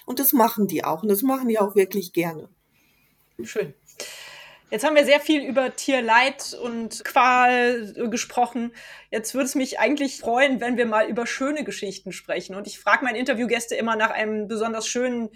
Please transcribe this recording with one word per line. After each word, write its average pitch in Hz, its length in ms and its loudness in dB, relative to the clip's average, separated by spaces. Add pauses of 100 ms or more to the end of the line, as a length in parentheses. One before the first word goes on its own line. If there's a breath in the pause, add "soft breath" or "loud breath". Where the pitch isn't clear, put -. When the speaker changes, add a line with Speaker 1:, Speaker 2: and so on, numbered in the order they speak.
Speaker 1:
Und 254 120 -6
das 269 140 2
machen 220 340 6
die 165 180 -2
auch. 160 200 -2
Und 220 40 0
das 196 140 4
machen 262 260 2
die 220 120 4
auch 202 160 2
wirklich 190 360 2
gerne. 170 360 -2 (960)
Speaker 2:
Schön. 208 300 -6 (960 loud breath)
Jetzt 220 140 -4
haben 302 120 4
wir 294 80 6
sehr 285 160 6
viel 294 220 2
über 254 340 0
Tierleid 254 840 0
und 233 440 -8
Qual, 247 920 4
äh, 240 120 -2
gesprochen. 240 640 -2 (400 loud breath)
Jetzt 220 220 -6
würde 262 120 0
es 262 80 -4
mich 262 240 -2
eigentlich 277 400 0
freuen, 254 420 2
wenn 240 160 -2
wir 233 100 2
mal 214 220 2
über 233 160 -2
schöne 285 380 -4
Geschichten 196 480 -10
sprechen. 175 460 -8
Und 208 100 -10
ich - 140 -16
frage 208 240 2
meine 240 140 -2
Interviewgäste 233 580 -2
immer 226 180 0
nach 220 160 2
einem 214 380 -4
besonders 220 400 -4
schönen 240 480 -2